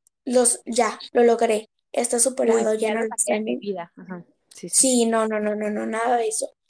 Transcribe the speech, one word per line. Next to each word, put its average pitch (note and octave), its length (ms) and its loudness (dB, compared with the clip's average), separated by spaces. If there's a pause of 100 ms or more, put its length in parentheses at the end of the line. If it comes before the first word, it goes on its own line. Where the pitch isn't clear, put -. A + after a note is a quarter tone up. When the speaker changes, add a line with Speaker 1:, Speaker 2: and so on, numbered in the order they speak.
(260)
Speaker 1:
"Los, B3 400 2
ya, A3+ 340 -2 (140)
lo A#3+ 100 4
logré, A#3 460 2 (220)
está A#3+ 280 0 (240)
Speaker 2:
Uy, A3+ 220 4
Speaker 1:
superado, A3 100 2
Speaker 2:
sí, A3 60 -2
Speaker 1:
ya A3 80 0
Speaker 2:
ya G#3 60 -2
Speaker 1:
no A3+ 60 -2
Speaker 2:
lo - 0 -
Speaker 1:
lo A3 80 -2
Speaker 2:
saqué G#3+ 240 -2
de G#3+ 80 0
mi A#3 140 -4
Speaker 1:
extraño". - 20 -4
Speaker 2:
vida. F#3 380 -8
Ajá. F3+ 300 -14 (240)
Sí, - 200 -14
sí, - 160 4
sí. B3+ 120 4
Speaker 1:
Sí, A#3 80 2
no, A3+ 220 0
no, A3 120 -2
no, G#3 160 -2
no, G#3+ 140 -4
no, G#3+ 160 -6
nada A#3 320 0
de A3 100 0
eso. - 220 -4 (200)